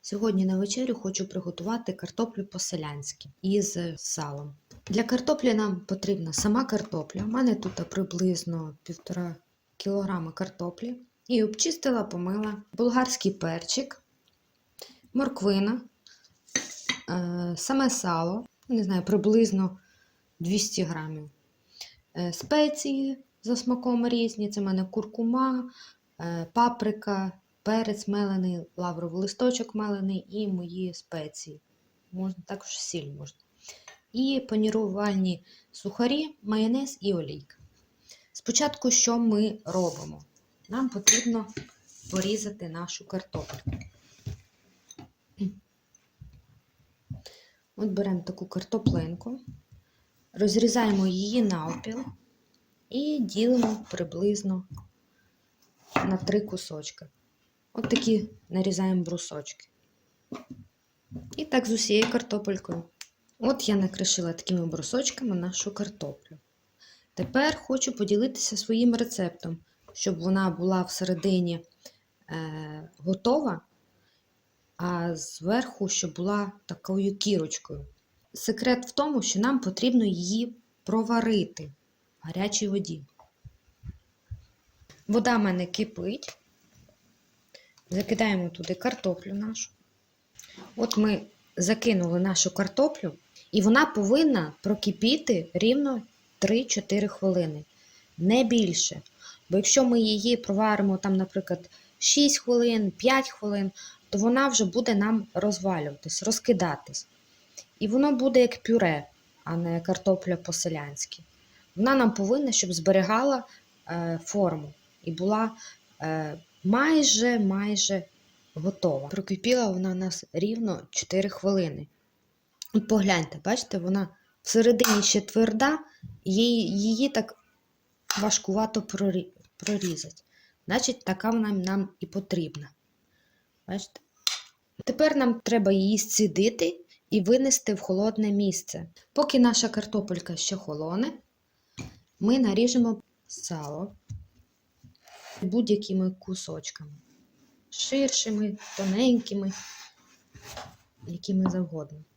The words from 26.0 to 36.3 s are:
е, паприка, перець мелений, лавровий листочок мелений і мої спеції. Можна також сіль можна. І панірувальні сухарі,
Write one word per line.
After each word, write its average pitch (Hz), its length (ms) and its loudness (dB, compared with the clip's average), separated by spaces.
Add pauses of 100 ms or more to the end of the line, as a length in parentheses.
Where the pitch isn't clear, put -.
е, 170 320 -6
паприка, 208 800 0 (300)
перець 214 460 -2
мелений, 190 580 0 (100)
лавровий 175 440 -6
листочок 240 540 -2
мелений 196 540 -2
і 208 200 -4
мої 180 460 -4
спеції. 151 680 -12 (520)
Можна 180 340 -6
також 202 220 -12
сіль 143 440 -8
можна. 143 260 -16 (760)
І 262 360 0
панірувальні 202 960 0 (280)
сухарі, 269 680 -2